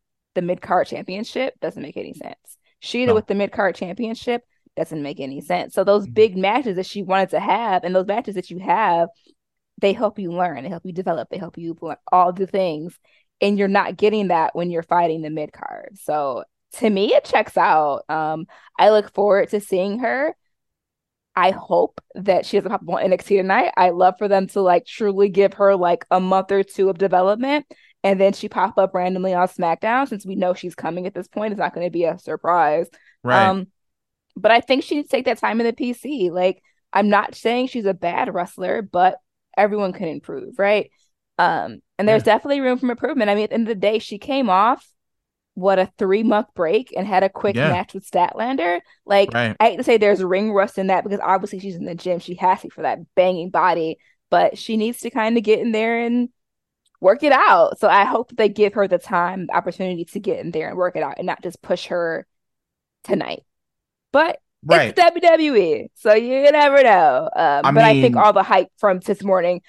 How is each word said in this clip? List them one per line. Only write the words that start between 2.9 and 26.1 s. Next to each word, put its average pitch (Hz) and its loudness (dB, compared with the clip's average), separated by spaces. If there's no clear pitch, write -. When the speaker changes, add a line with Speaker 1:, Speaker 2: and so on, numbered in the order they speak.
Speaker 2:
No. 233 4
Speaker 1:
with 214 -2
the 202 -4
mid 196 -2
card 190 -2
championship 226 -8
doesn't 160 -6
make 143 -10
any 139 -12
sense. 175 -6
So 196 -2
those 202 2
Speaker 2:
Mm-hmm. 123 -14
Speaker 1:
big 214 2
matches 202 -2
that 190 -4
she 202 -10
wanted 190 0
to 160 -2
have 202 -2
and 180 -2
those 185 0
matches 208 -4
that 185 -10
you 175 -14
have, 180 2
they 196 2
help 220 -4
you 185 -8
learn, 170 -4
they - -12
help 170 -12
you 185 -12
develop, 165 -6
they - -8
help 170 -14
you 165 -10
learn 156 -10
all 180 4
the 196 -4
things. 175 -4
And 202 0
you're 202 0
not 190 -2
getting 208 0
that 165 0
when 175 -6
you're 165 -4
fighting 165 -2
the 151 -10
mid 151 -8
card. - -16
So 143 -6
to 226 -2
me, 208 0
it 571 2
checks - -2
out. 156 2
Um, 156 -6
I 202 6
look 214 2
forward 202 2
to 208 -4
seeing 202 -4
her. 254 -4
I 185 2
hope 180 -2
that 185 0
she - -2
doesn't 185 -4
pop 202 -6
up 156 -14
on 170 -4
N 185 0
X 180 0
T 202 0
tonight. 190 0
I 180 4
love 185 2
for 208 -2
them 196 2
to, - -4
like, 180 2
truly 202 0
give 190 2
her, 196 4
like, 175 0